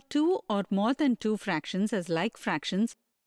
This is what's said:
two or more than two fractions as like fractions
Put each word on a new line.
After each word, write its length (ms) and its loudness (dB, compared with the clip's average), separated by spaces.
two 400 2
or 200 0
more 240 2
than 220 2
two 220 -2
fractions 560 -2
as 160 -2
like 260 0
fractions 600 -2